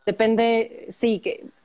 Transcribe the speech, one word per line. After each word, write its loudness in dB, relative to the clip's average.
depende, 2
sí, 0
que -8